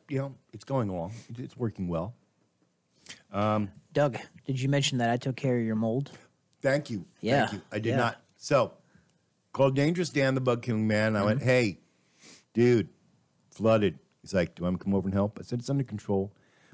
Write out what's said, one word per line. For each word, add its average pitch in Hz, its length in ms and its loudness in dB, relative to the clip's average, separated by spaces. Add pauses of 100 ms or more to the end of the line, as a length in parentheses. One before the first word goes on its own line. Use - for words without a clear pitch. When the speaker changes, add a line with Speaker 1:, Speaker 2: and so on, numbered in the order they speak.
Speaker 1:
you 139 100 -6
know, 135 160 -8 (180)
it's 110 120 -18
going 123 260 -2
along. 90 220 -6 (180)
It, 120 100 -12
it's - 160 -14
working 101 320 -4
well. 87 260 -4 (1160)
Um, 104 380 0 (220)
Speaker 2:
Doug, 139 260 0 (280)
did 135 140 -4
you 135 80 0
mention 139 300 0
that 117 120 2
I 120 60 2
took 123 200 -6
care 127 220 0
of 117 60 0
your 110 120 0
mold? 113 340 -2 (520)
Speaker 1:
Thank 139 280 0
you. 98 140 -6 (160)
Speaker 2:
Yeah. 117 260 2
Speaker 1:
Thank 104 80 -8
you. 95 80 -10 (100)
I 107 60 -4
did 113 120 -2
Speaker 2:
Yeah. 113 60 0
Speaker 1:
not. 120 260 0 (140)
So, 127 380 0 (800)
called 135 240 4
Dangerous 160 340 2
Dan, 135 240 2
the 131 60 0
bug 120 220 0
killing 110 240 0
man. 107 300 2
I 101 80 2
went, 107 160 2
Speaker 2:
Mm-hmm. 113 80 0
Speaker 1:
"Hey, 123 320 2 (720)
dude, 117 360 4 (640)
flooded." 104 480 2 (240)
He's - 120 -8
like, 87 200 0
"Do - 60 -18
you 85 40 -2
want 90 100 0
me 87 40 -4
to - 60 -16
come 98 100 0
over 95 140 0
and 95 60 -2
help?" 101 240 0
I - 40 -14
said, 123 180 -6
"It's 123 100 -6
under 139 140 0
control." 101 500 -4 (400)